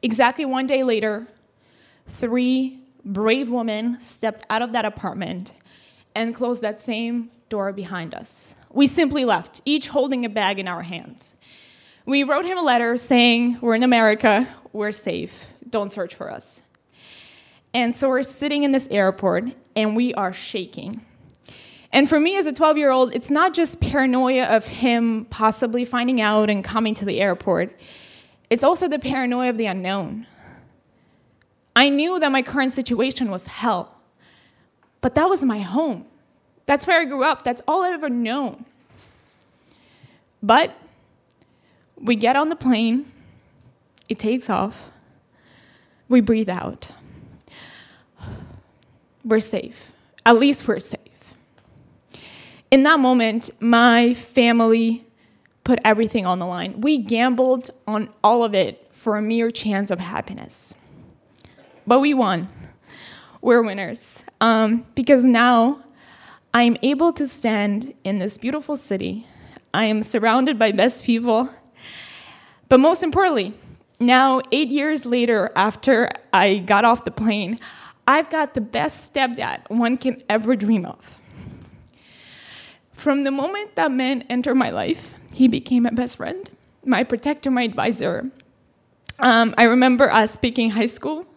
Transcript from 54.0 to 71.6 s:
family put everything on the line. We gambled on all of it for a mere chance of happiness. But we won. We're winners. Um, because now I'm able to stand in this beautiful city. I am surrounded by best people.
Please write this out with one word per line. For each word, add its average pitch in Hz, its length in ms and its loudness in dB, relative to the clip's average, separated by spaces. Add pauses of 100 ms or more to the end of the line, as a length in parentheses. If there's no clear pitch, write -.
family 233 880 2 (600)
put 247 200 4
everything 214 400 2
on 180 140 0
the 175 80 -6
line. 180 340 -8
We 294 180 2
gambled 247 720 0 (160)
on 214 220 -4 (140)
all 233 220 4
of 208 100 -2
it 165 360 -2
for - 260 -4
a 208 60 -4
mere 226 280 0
chance 202 400 -4
of 175 80 -2
happiness. - 760 -12 (1120)
But 240 140 4
we 294 140 2
won. 190 340 0 (920)
We're 240 220 4
winners. 202 640 -8 (160)
Um, 220 540 2
because 254 300 4
now 240 600 4 (720)
I'm 240 260 4
able 294 320 2
to 294 160 -4
stand 214 640 -2 (100)
in 196 160 -4
this 190 200 -4
beautiful 285 380 -6
city. 196 500 -6 (480)
I 214 100 0
am 214 180 0
surrounded 233 560 0
by 220 140 4
best 208 320 2
people. 240 460 0 (1200)